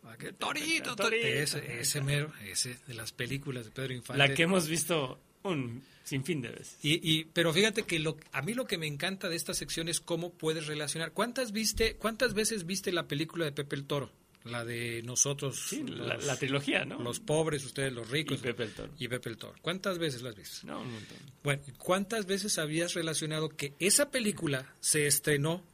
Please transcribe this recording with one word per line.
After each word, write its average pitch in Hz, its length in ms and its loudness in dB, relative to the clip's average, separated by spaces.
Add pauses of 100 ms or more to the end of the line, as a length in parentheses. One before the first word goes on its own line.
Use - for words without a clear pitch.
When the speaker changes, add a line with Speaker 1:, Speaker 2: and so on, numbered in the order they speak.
Speaker 1:
Aquel - 260 -10
Torito, 294 600 -2
Speaker 2:
Torito. 226 320 2
Speaker 1:
Ese, 139 540 0
ese 143 200 2
mero, 143 280 2 (200)
ese 123 280 -2 (100)
de 123 60 -10
las 110 180 -8
películas 127 540 -4
de 107 60 -16
Pedro 131 220 -4
Infante. 123 240 -4
Speaker 2:
La 139 160 8
que 160 100 6
hemos 175 260 4
visto 156 500 0 (240)
un 135 400 -2 (200)
sinfín 143 380 -2
de 113 80 -6
veces. - 320 -14
Speaker 1:
Y, 143 220 4
y, 160 220 4
pero 165 260 4
fíjate 208 320 4
que 165 160 0
lo, 156 160 0 (160)
a 135 100 -2
mí 185 120 -2
lo 247 120 -2
que 202 120 -2
me 160 100 -2
encanta 175 400 -2
de 165 80 0
esta 165 180 -4
sección 165 360 -2
es 165 100 0
cómo 170 320 -2
puedes 160 340 0
relacionar. 151 460 -2
¿Cuántas 240 400 0
viste, 220 460 2
cuántas 226 360 2
veces 208 320 0
viste 190 280 -2
la 165 100 2
película 156 400 -2
de 147 80 0
Pepe 143 240 -4
el 139 100 -6
Toro? 139 240 -2 (360)
La 117 180 -4
de 117 400 -4
nosotros, 131 640 0
Speaker 2:
Sí, 285 160 -4
la, - 320 -4
Speaker 1:
los, 147 100 -4
Speaker 2:
la 135 120 0
trilogía, 139 480 0
¿no? - 140 -8
Speaker 1:
los 120 200 -4
pobres, 156 460 2
ustedes 135 260 -2
los 117 180 -8
ricos. 143 300 0
Speaker 2:
Y - 20 -10
Pepe 120 220 -2
el 104 100 -4
Toro. 110 240 -8
Speaker 1:
Y 120 120 -6
Pepe 123 200 -4
el 107 80 -8
Toro. 104 240 -14
¿Cuántas 185 380 -2
veces 139 220 -2
las 123 120 -8
viste? - 320 -14
Speaker 2:
No, - 140 -6
un 123 140 -6
montón. - 240 -12 (260)
Speaker 1:
Bueno, 143 180 2 (160)
¿cuántas 196 480 0
veces 196 320 0
habías 160 360 0
relacionado 156 560 -2
que 143 300 -6
esa 247 320 6
película 165 520 0 (160)
se 147 280 4
estrenó 151 540 4 (120)